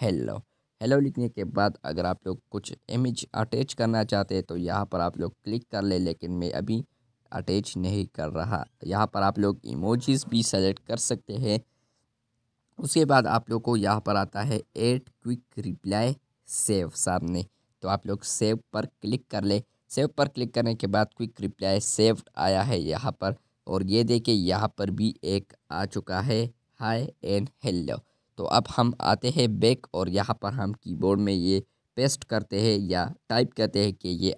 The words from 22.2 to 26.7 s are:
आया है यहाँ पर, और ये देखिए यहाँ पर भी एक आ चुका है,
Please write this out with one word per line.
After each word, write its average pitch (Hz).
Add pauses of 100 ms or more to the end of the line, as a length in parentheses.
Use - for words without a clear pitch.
आया 95
है 110
यहाँ 78
पर, 98 (320)
और 95
ये 104
देखिए 117
यहाँ 95
पर 98
भी 107 (100)
एक 98 (180)
आ 87
चुका 95
है, 117 (280)